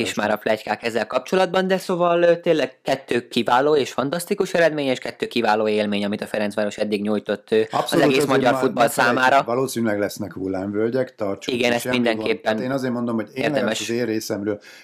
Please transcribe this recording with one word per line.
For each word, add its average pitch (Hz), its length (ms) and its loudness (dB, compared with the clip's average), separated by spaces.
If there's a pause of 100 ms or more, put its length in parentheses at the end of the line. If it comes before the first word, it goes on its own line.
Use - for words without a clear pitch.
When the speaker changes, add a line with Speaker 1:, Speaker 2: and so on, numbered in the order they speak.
Speaker 1:
is 110 120 -2
Speaker 2:
Ferencvárosban. 107 140 -2
Speaker 1:
már 107 80 2
a 104 40 -2
pletykák 110 440 -2
ezzel 113 240 -2
kapcsolatban, 185 600 0
de 185 120 0
szóval, 175 440 0
ö, 170 180 6
tényleg 160 420 0
kettő 127 460 -2
kiváló 131 480 2
és 127 160 0
fantasztikus 170 640 -2
eredmény, 151 320 2
és 127 120 0
kettő - 280 -6
kiváló 110 420 2
élmény, 104 360 0
amit 104 160 -4
a 107 60 -6
Ferencváros 104 520 -2
eddig 104 240 -2
nyújtott, 104 480 -2
ö, 110 100 4
az 110 100 0
Speaker 2:
Abszolút, - 340 0
Speaker 1:
egész 135 120 4
Speaker 2:
azért 139 140 2
Speaker 1:
magyar 127 220 4
Speaker 2:
már 131 100 0
Speaker 1:
futball 120 220 2
Speaker 2:
ne 113 60 2
felejtsük, 120 320 2
Speaker 1:
számára. 135 240 4
Speaker 2:
valószínűleg 117 520 0
lesznek 101 340 -4
hullámvölgyek, 101 840 -4
tartsuk 98 400 -4
Speaker 1:
Igen, 120 140 0
Speaker 2:
ki, 120 60 2
Speaker 1:
ezt 117 100 -2
Speaker 2:
semmi 127 120 -2
gond. 120 120 2
Speaker 1:
mindenképpen 110 460 -2
Speaker 2:
Tehát 127 140 -4
én 135 60 -2
azért 127 180 -2
mondom, 120 220 -4
hogy 110 140 -2
én - 60 -20
Speaker 1:
érdemes. 127 200 -2
Speaker 2:
legalábbis 113 260 -2
az 104 100 -6
én 120 140 -2
részemről 107 560 -4 (240)